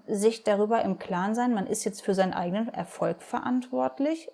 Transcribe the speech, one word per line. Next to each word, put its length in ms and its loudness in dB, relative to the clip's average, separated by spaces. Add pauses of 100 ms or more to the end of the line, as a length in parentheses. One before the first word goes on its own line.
sich 360 2
darüber 400 4
im 140 0
Klaren 380 -2
sein, 180 2
man 140 0
ist 180 -2
jetzt 160 -4
für 140 0
seinen 180 2
eigenen 360 -2
Erfolg 520 -4
verantwortlich. 1120 -2